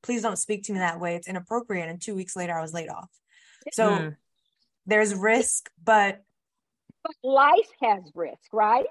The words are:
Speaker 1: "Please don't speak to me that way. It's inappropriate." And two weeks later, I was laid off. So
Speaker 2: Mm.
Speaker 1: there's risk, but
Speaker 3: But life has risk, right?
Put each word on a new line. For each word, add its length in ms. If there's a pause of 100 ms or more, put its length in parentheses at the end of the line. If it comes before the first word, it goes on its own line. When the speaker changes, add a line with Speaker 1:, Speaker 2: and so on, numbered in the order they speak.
Speaker 1:
"Please 180
don't 160
speak 280
to 80
me 40
that 220
way. 160
It's 120
inappropriate." 600
And 100
two 140
weeks 220
later, 200
I 60
was 140
laid 140
off. 200 (640)
So 160
Speaker 2:
Mm. 280 (680)
Speaker 1:
there's 300
risk, 560 (120)
but 380 (800)
Speaker 3:
But 200
life 480 (100)
has 320
risk, 400
right? 380